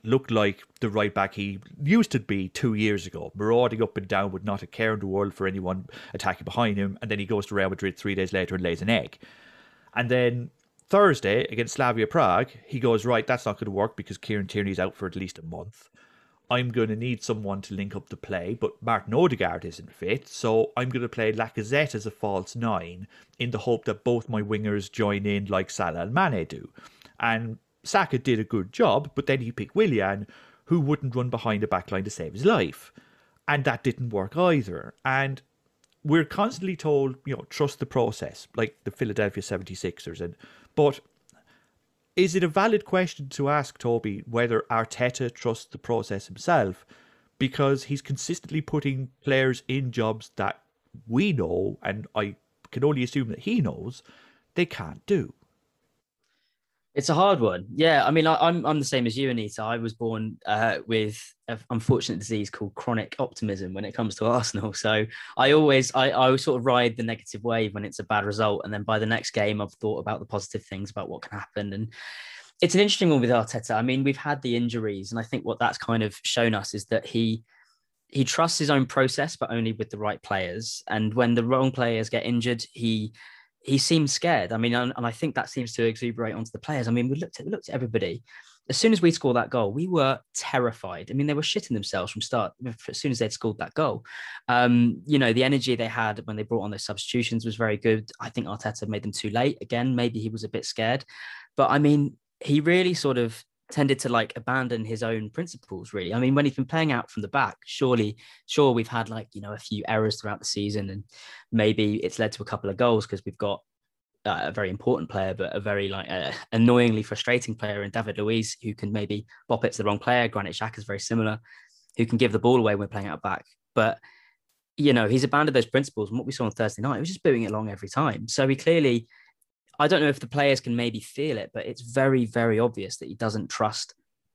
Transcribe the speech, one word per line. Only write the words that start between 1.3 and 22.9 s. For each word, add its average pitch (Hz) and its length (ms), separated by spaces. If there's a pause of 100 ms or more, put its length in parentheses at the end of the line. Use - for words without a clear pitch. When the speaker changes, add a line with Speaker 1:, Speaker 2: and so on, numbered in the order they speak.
Speaker 1:
he 101 240 (240)
used 202 300
to 127 80
be 98 280
two 120 240
years 104 340
ago, 82 280
marauding 113 480
up - 160
and 95 100
down 98 240
with 92 100
not 101 200
a 90 40
care 110 280
in 104 60
the 101 60
world 98 280
for 98 120
anyone 95 380 (300)
attacking - 320
behind 110 320
him, 98 240
and 110 80
then 104 80
he 101 80
goes 101 200
to - 80
Real 98 140
Madrid 95 300
three 101 160
days 92 180
later 92 220
and 90 100
lays 85 160
an 95 80
egg. - 300 (760)
And 120 160
then 123 380 (400)
Thursday 135 600
against 113 240
Slavia 117 320
Prague, 107 440 (160)
he 131 140
goes, 113 240
"Right, 117 220
that's 123 180
not 104 160
gonna 104 100
work 98 260
because 98 200
Kieran 104 300
Tierney's 98 340
out 95 140
for 101 120
at 87 100
least 95 220
a 80 60
month. - 460 (580)
I'm 123 220
gonna 113 260
need 120 260
someone 101 400
to 101 120
link 98 200
up 101 140
the - 80
play, 95 420
but - 240
Martin 110 300
Odegaard 110 540
isn't - 260
fit, - 340
so 110 520
I'm 127 100
gonna 123 180
play 110 280
Lacazette 117 600
as 107 120
a 107 40
false 98 460
nine 92 500 (320)